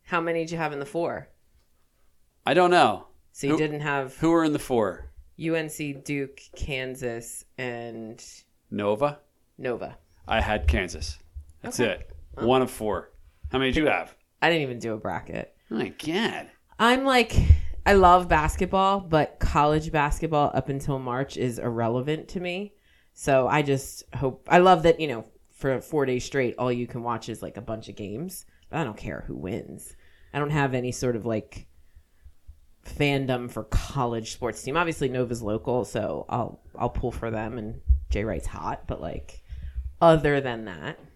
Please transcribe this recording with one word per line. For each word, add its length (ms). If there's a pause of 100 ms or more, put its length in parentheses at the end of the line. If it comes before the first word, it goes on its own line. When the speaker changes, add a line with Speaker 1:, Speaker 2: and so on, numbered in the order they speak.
Speaker 1:
How 180
many 200
did 120
you 60
have 160
in 60
the 60
four? 440 (1160)
Speaker 2:
I 100
don't 160
know. 360 (260)
Speaker 1:
So 140
you 60
Speaker 2:
Who 60
Speaker 1:
didn't 220
have 360
Speaker 2:
who 140
were 120
in 80
the 80
four? 520 (260)
Speaker 1:
U 180
N 140
C, 240
Duke, 480 (140)
Kansas, 880 (120)
and 680 (460)
Speaker 2:
Nova? 500 (380)
Speaker 1:
Nova. 400 (300)
Speaker 2:
I 140
had 260
Kansas. 500 (440)
That's 180
Speaker 1:
Okay. 140
Speaker 2:
it. 180 (260)
Speaker 1:
Oh. 80
Speaker 2:
One 160
of 80
four. 420 (400)
How 80
many 120
did 100
you 80
have? 260 (260)
Speaker 1:
I 80
didn't 140
even 160
do 140
a 40
bracket. 580 (160)
Speaker 2:
Oh 40
my 140
God. 580 (300)
Speaker 1:
I'm 280
like, 280 (520)
I 80
love 340
basketball, 720
but 400
college 520
basketball 600
up 160
until 300
March 380
is 220
irrelevant 680
to 100
me. 340 (400)
So 340
I 160
just 400 (120)
hope, 340
I 100
love 240
that, 160
you 80
know, 180 (280)
for 280
four 240
days 200
straight, 320
all 140
you 160
can 160
watch 260
is, 120
like, 160
a 40
bunch 280
of 60
games. 500 (240)
But 100
I 40
don't 140
care 300
who 80
wins. 600 (380)
I 60
don't 120
have 220
any 180
sort 240
of, 100
like, 420 (1300)
fandom 540
for 140
college 640
sports 320
team. 140
Obviously, 320
Nova's 320
local, 440
so 440
I'll, 320 (140)
I'll 140
pull 220
for 180
them, 300
and 200 (300)
Jay 140
Wright's 240
hot, 400
but, 140
like, 420 (580)
other 400
than 240
that 340 (160)